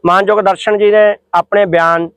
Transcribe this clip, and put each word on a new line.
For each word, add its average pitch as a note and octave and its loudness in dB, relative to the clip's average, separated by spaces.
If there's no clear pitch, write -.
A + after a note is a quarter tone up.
ਮਾਨਯੋਗ G3 0
ਦਰਸ਼ਨ G3 -2
ਜੀ G#3 2
ਨੇ G#3 2
ਆਪਣੇ G3+ 0
ਬਿਆਨ E3+ 0